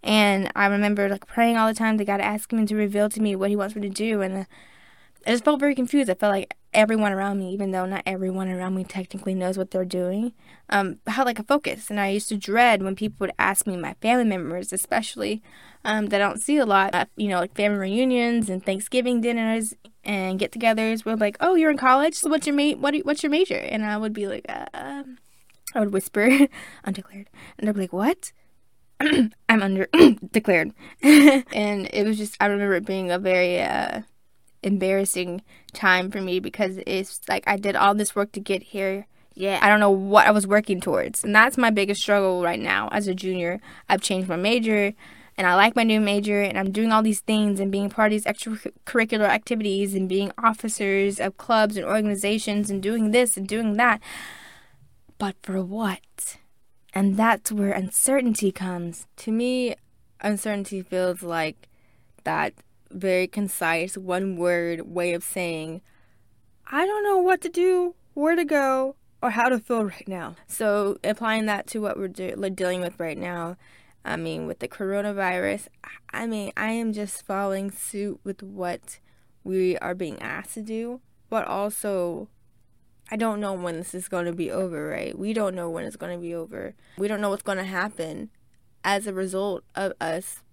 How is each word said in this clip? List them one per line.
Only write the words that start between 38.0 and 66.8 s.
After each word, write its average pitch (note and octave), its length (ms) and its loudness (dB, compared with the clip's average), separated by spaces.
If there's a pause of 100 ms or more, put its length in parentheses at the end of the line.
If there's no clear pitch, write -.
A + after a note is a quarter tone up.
work G3+ 180 0
to G3+ 60 -8
get F#3+ 220 -2
here. G3 460 -6 (260)
Yeah, F#3+ 280 -2
I G3+ 80 8
don't G#3 100 8
know G#3 120 6
what G3 360 6
I - 40 8
was G#3 160 4
working G3+ 340 2
towards. - 420 -2
And G#3 120 0
that's A#3 220 6
my A#3+ 120 4
biggest G3+ 320 0
struggle F#3+ 420 2
right E3+ 160 -2
now F#3+ 320 0
as G3+ 160 -2
a F#3 60 -2
junior. F#3 480 -4 (260)
I've F#3+ 140 2
changed F#3 260 -2
my F3 80 -2
major, G#3+ 580 2 (440)
and F#3+ 80 -2
I F3+ 80 4
like G3+ 220 6
my A#3 80 2
new A3 160 4
major, G#3 420 0
and G3 160 -2
I'm G3 140 -2
doing A3 200 0
all A3 120 4
these G#3+ 160 0
things G#3 400 0
and G3 120 -2
being G3 180 -2
part G#3+ 220 2
of - 0 -
these G#3+ 140 -2
extracurricular A3 1040 -2
activities G3+ 640 0
and F#3+ 160 0
being G3 300 0
officers G#3 800 0
of - 180 -4
clubs G#3+ 400 2
and F#3 80 -4
organizations G#3 840 -2
and G3 100 -4
doing G#3+ 300 0
this A#3+ 260 2
and F#3+ 100 -6
doing G#3+ 300 -2
that. A3+ 240 2 (1160)
But G3 240 -4
for F#3+ 180 -4
what? F#3+ 760 -6 (560)
And G3 220 2
that's A3 360 2
where G3+ 220 0
uncertainty A3 800 0
comes. F3 540 -8 (120)
To - 140 -6
me, B3 440 -2 (440)
uncertainty G3+ 600 -4
feels F#3 400 -2
like E3 480 -6 (540)
that D3+ 300 -2 (380)
very F#3 360 0
concise, F#3 680 -4
one-word F3 840 -2
way F3 320 -4
of E3+ 100 -6
saying, E3 580 -8 (920)
"I D4+ 140 0